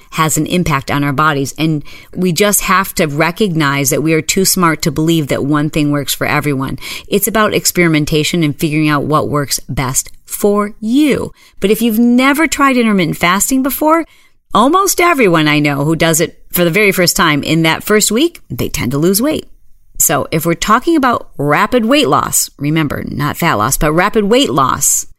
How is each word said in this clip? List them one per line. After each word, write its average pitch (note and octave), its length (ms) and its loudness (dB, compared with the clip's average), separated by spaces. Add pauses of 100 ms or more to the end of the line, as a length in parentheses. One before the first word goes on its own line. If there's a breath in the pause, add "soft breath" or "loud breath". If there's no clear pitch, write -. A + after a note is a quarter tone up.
(120)
has D#3 260 -2
an D#3 80 0
impact D#3 460 -2
on C#3+ 120 -2
our C#3+ 100 -2
bodies. C#3 440 0
And D3+ 260 -2 (300 loud breath)
we F#3 180 0
just G3+ 300 0
have F#3+ 340 -2
to F#3 100 0
recognize D3+ 840 0
that C#3 140 -2
we D#3+ 100 2
are D#3 80 0
too F#3+ 240 -2
smart E3+ 380 0
to D#3+ 80 0
believe D#3 360 0
that A#2 160 -2
one D3 260 0
thing D3 220 0
works C#3+ 220 -4
for C#3 140 -4
everyone. C#3 500 -2 (300 loud breath)
It's - 200 0
about G#3+ 260 0
experimentation D#3+ 920 0
and D3 140 -2
figuring D#3 300 0
out D3 160 0
what C3 260 -2
works C#3+ 380 -4
best C3+ 440 -4 (140)
for G#3 540 -2
you. B3 540 0 (260 soft breath)
But G3 120 2
if A3 100 2
you've A3+ 180 0
never C4 480 4
tried C4+ 300 2
intermittent G#3 400 0
fasting G3+ 460 0
before, D4+ 420 0 (480 soft breath)
almost F4 480 2
everyone G#3+ 460 4
I D3+ 120 2
know C#3+ 240 0
who D#3+ 120 0
does E3 260 2
it - 300 -6
for F3 120 2
the E3+ 80 2
very G3+ 200 2
first F3 260 0
time D3+ 260 2
in D#3+ 200 0
that D#3+ 200 0
first G#3 280 2
week, D4+ 280 0 (100)
they B2 200 -4
tend A2+ 220 -4
to C#3 60 -2
lose F#3+ 240 2
weight. D4 280 -4 (480)
So C#3+ 340 0
if D#3 140 -2
we're E3+ 100 0
talking B3 420 2
about - 400 0
rapid F#3 480 2
weight A#3+ 240 2
loss, C3 480 0
remember, D3+ 500 -2
not C#3 300 -4
fat E3 160 0
loss, A2 240 0
but D#3 160 0
rapid G3+ 320 0
weight A#3+ 240 2
loss, - 580 0 (120)